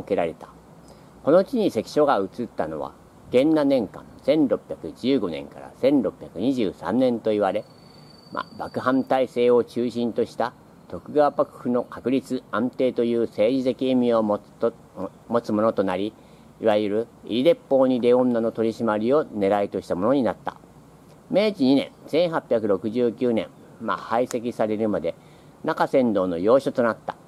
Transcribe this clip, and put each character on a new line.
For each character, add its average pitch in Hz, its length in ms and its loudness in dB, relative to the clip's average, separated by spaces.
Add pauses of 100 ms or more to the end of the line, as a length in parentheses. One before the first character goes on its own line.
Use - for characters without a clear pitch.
け 101 80 -2
ら 90 100 0
れ 80 80 -6
た。 - 140 -20 (760)
こ 139 60 2
の 185 120 6
地 240 140 -6
に 196 120 2
関 107 200 -2
所 147 160 2
が 135 100 2
移 98 280 -4
っ 107 40 -8
た 82 220 -8
の 78 100 -8
は、 69 140 -10 (360)
元 147 240 4
和 151 120 2
年 131 240 2
間、 71 160 -18 (180)
千 147 240 2
六 101 220 -2
百 78 240 -12
十 131 260 0
五 95 100 -4
年 71 180 -10
か 69 120 -20
ら 67 220 -18
千 143 200 4
六 92 160 -2
百 - 220 -14
二 127 140 0
十 110 180 -2
三 - 260 -4
年 123 220 2
と 113 120 -2
言 104 100 2
わ 95 100 2
れ、 104 140 -4 (680)
ま - 80 -8
あ、 - 60 -6 (120)
幕 - 220 -8
藩 127 240 0
体 131 240 0
制 123 240 2
を 120 140 2
中 120 240 -4
心 117 240 -4
と 113 120 -2
し - 100 -12
た 117 180 -4 (340)
徳 90 240 -14
川 143 200 2
幕 - 260 -2
府 - 120 -6
の 123 140 0
確 - 280 -8
立 131 300 -2 (100)
安 120 180 -2
定 127 240 -2
と 120 100 0
い 117 120 0
う 117 80 0
政 113 360 0
治 127 60 -2
的 131 260 -2
意 127 40 2
味 120 180 2
を 113 100 2
持 104 160 0
つ - 100 -20 (120)
と、 113 100 0 (560)
持 117 140 0
つ - 100 -6
も 107 100 0
の 110 120 2
と - 100 0
な 92 140 -2
り、 104 160 -4 (480)
い 107 40 0
わ 107 100 4
ゆ 107 140 0
る 110 180 -2 (160)
入 120 220 -2
り 165 100 6
鉄 - 20 -6 (120)
砲 131 180 4
に 127 140 0
出 120 120 4
女 123 280 2
の 113 100 -2
取 113 220 -2
り - 40 -16
締 120 60 -6
ま 107 140 2
り 113 160 0
を 151 100 2
狙 101 400 0
い 98 60 -4
と 98 100 -6
し 87 80 -10
た 87 80 -4
も 92 120 -2
の 131 60 2
に 143 100 2
な 95 100 0
っ - 100 -18
た。 - 140 -8 (720)
明 202 220 2
治 143 100 -4
二 131 120 4
年、 110 180 -2 (140)
千 170 220 0
八 160 200 -4
百 110 180 0
六 101 240 -2
十 120 220 0
九 123 180 -2
年、 98 160 -2 (320)
ま 107 140 -4
あ、 85 40 -2
廃 120 300 -2
斥 120 240 -6
さ 113 160 -2
れ 107 80 -4
る 107 140 -2
ま 95 100 -2
で 80 160 -6 (480)
中 160 240 -2
山 127 240 2
道 95 160 0
の 87 100 -4
要 110 220 4
所 131 140 -4
と 123 100 0
な 117 80 2
っ 104 140 -6
た。 - 100 -8 (120)